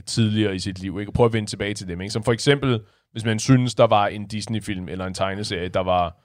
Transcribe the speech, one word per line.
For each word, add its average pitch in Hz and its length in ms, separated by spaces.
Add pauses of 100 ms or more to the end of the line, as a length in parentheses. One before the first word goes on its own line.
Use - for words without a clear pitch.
tidligere 107 500
i 92 40
sit 95 200
liv, 92 200
ikke? 101 100
Og - 40
prøv 123 120
at 113 80
vende 107 160
tilbage 101 240
til 101 140
dem, 87 140
ikke? 101 120
Som 110 100
for 127 80
eksempel, 131 480 (320)
hvis 110 140
man 110 140
synes, 123 360
der 120 120
var 104 200
en 101 200
Disney-film 101 640
eller 92 160
en 92 80
tegneserie, 95 560
der 95 100
var, 90 460